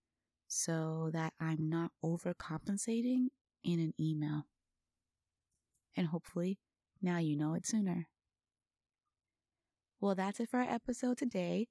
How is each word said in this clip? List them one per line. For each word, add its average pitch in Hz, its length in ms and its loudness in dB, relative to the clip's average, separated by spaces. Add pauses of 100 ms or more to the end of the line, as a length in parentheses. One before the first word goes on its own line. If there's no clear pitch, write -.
(480)
so 160 640 -2
that 160 280 -2
I'm 156 300 0
not 165 220 0 (120)
overcompensating 214 1200 0 (360)
in 170 160 2
an 160 200 2
email. 151 480 0 (1500)
And 180 120 2
hopefully, 175 500 -2 (440)
now 175 160 2
you 156 180 2
know 151 180 2
it - 120 -2
sooner. 180 420 0 (1900)
Well, 196 160 2
that's 190 240 -2
it 233 100 -2
for 247 100 0
our 247 100 0
episode 247 480 -2
today. 190 540 0